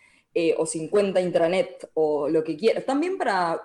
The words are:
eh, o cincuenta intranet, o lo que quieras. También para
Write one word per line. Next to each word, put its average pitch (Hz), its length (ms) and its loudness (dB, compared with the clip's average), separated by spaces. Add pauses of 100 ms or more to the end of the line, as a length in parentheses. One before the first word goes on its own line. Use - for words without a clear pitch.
(320)
eh, 165 240 2
o - 80 0
cincuenta 185 560 0
intranet, 175 720 0
o 151 380 0
lo 160 120 2
que 160 140 -4
quieras. 214 300 0
También 330 320 -2
para 185 460 0